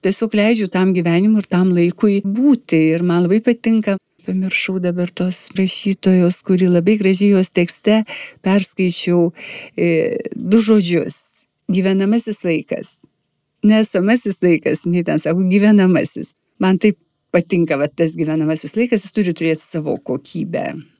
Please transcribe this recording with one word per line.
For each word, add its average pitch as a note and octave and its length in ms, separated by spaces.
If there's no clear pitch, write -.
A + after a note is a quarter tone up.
Tiesiog G#3+ 320
leidžiu G#3+ 320
tam F#3 240
gyvenimui F3+ 480
ir G3+ 80
tam F#3 240
laikui F3 540
būti. A#3 640
Ir E3+ 180
man F3 160
labai F#3 160
patinka, A3+ 560
pamiršau F#3+ 580
dabar F3 260
tos F3+ 440
rašytojos, F#3 920
kuri F#3 240
labai F3 320
gražiai G3 380
jos F#3 180
tekste G#3+ 460
perskaičiau, F3+ 920
e, E3 400
du G3 240
žodžius. F3+ 560
Gyvenamasis G3 760
laikas. - 540
Ne G#3+ 160
esamasis G#3 640
laikas, - 420
nei F3 220
ten D#3 160
sako F#3 240
gyvenamasis. F#3+ 840
Man F#3 180
taip - 220
patinka, E3+ 460
vat, D3 180
tas E3 160
gyvenamasis D#3 640
laikas, A#3 240
jis - 120
turi F3+ 200
turėti D#3+ 300
savo D#3 340
kokybę. - 720